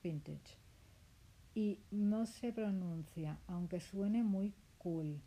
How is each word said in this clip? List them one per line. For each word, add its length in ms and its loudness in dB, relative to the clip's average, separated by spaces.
vintage. 540 -6
Y 240 2
no 340 4
se 280 -4
pronuncia, 960 -2
aunque 320 -2
suene 440 2
muy 300 2
cool 500 -2